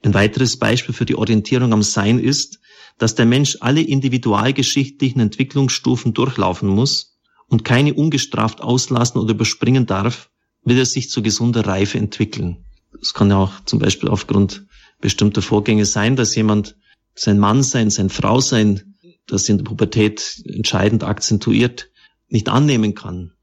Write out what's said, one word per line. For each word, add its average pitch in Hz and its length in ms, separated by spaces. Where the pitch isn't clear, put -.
Ein 104 100
weiteres 107 440
Beispiel 113 380
für 123 100
die - 100
Orientierung 113 580
am 107 100
Sein 107 360
ist, - 400
dass 113 180
der 123 100
Mensch 131 360
alle 143 200
individualgeschichtlichen 127 1400
Entwicklungsstufen 123 920
durchlaufen 101 560
muss 110 480
und 110 160
keine 135 300
ungestraft 135 680
auslassen 123 580
oder 110 120
überspringen 113 540
darf, 101 440
will 120 140
er 131 80
sich 127 240
zu 120 120
gesunder 113 440
Reife 98 320
entwickeln. 98 680
Es - 120
kann 101 160
ja 101 80
auch 98 280
zum - 140
Beispiel - 300
aufgrund - 560
bestimmter 104 420
Vorgänge 104 440
sein, 110 320
dass 110 180
jemand 107 400
sein 101 240
Mannsein, 113 500
sein 98 200
Frausein, 107 840
das - 200
in 104 100
der - 60
Pubertät 107 800
entscheidend 107 580
akzentuiert, 107 840
nicht - 220
annehmen 117 460
kann. 90 360